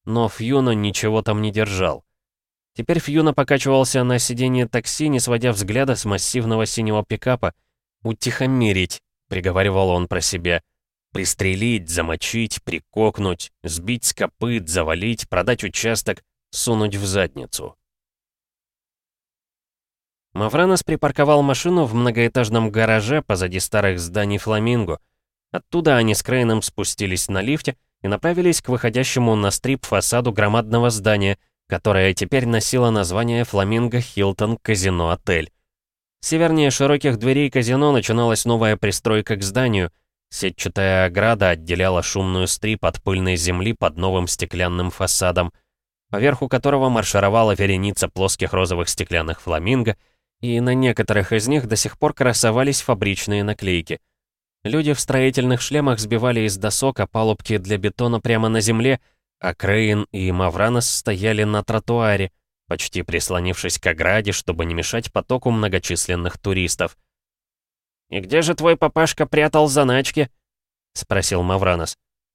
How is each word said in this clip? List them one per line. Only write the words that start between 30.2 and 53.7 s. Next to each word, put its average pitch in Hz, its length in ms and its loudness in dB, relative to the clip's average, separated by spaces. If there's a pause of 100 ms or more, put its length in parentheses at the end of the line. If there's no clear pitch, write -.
громадного 110 560 2
здания, 101 480 0 (300)
которое 95 460 2
теперь 123 320 -2
носило 117 440 2
название 113 560 0
«Фламинго 113 560 0
Хилтон 101 600 0
Казино 90 500 0
Отель». 85 400 -2 (760)
Севернее 160 460 2
широких 139 480 2
дверей 135 320 2
казино 131 400 2
начиналась 113 540 2
новая 113 320 2
пристройка 107 580 -2
к 98 80 -6
зданию. 101 480 0 (400)
Сетчатая 95 760 0
ограда 101 460 2
отделяла 87 500 0
шумную 92 460 -2
стрип - 360 -4
от - 200 0
пыльной 95 320 0
земли 90 380 -2
под 80 240 -2
новым 92 300 0
стеклянным 90 640 -4
фасадом, 90 640 -2 (560)
поверху 131 380 0
которого 135 420 2
маршировала 107 640 2
вереница 98 560 0
плоских 92 440 -2
розовых 90 360 0
стеклянных 82 500 -4
фламинго, 101 580 0 (440)
и 117 200 -2
на 127 120 2
некоторых 110 580 2
из 110 160 0
них 135 200 0
до 107 80 -2
сих - 240 -4
пор 147 160 0
красовались 123 640 2
фабричные 101 640 -2
наклейки. 90 560 -2 (640)